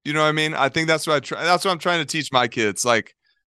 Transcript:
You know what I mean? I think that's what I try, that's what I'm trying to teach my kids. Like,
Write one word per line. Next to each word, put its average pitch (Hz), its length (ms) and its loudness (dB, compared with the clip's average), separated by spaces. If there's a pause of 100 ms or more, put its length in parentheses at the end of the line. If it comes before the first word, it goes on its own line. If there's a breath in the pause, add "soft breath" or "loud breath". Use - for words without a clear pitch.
You 147 80 -4
know 156 80 0
what 151 80 4
I 151 40 0
mean? 156 200 -2
I 135 160 2
think 160 180 -2
that's 160 200 0
what 156 80 2
I 139 60 0
try, - 220 -10
that's 175 220 2
what 190 60 2
I'm 170 80 -4
trying 175 220 0
to 147 40 -4
teach 151 260 -6
my 123 160 4
kids. 110 380 0
Like, 117 300 0 (320)